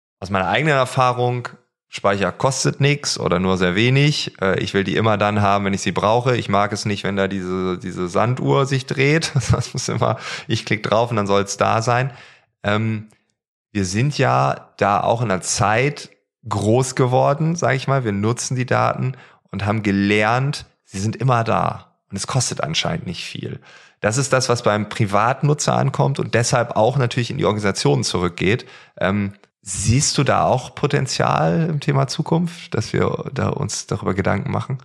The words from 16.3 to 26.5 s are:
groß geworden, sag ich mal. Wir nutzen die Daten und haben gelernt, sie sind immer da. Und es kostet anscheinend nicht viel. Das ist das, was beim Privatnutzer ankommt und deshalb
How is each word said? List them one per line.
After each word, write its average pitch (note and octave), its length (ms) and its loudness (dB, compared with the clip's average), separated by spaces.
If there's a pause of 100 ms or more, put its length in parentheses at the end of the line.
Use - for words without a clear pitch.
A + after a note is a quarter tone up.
groß A2 480 0
geworden, C#3 580 2
sag C3+ 220 0
ich B2+ 100 -6
mal. C3+ 180 0
Wir A2 60 -2
nutzen A2 460 -2
die B2+ 100 -2
Daten A#2+ 500 0 (360)
und G2 140 -6
haben G#2 180 0
gelernt, G#2+ 800 2 (180)
sie - 140 -12
sind G#2 160 -2
immer A#2+ 300 2
da. F#2 520 -2 (140)
Und G2 60 -10
es - 100 -6
kostet - 340 -2
anscheinend E2+ 460 -4
nicht F2 180 -8
viel. - 360 -10 (400)
Das G#2+ 160 0
ist C3+ 160 0
das, B2+ 160 4
was A#2+ 140 0
beim G#2 260 2
Privatnutzer A#2+ 840 2
ankommt C#3 440 0
und - 140 -4
deshalb A#2 380 2